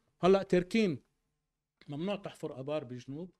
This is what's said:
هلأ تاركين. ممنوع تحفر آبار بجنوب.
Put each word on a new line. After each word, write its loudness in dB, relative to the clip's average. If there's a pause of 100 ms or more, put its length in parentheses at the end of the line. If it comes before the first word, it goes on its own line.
(220)
هلأ 6
تاركين. 2 (880)
ممنوع -4
تحفر -10
آبار -4
بجنوب. -12 (100)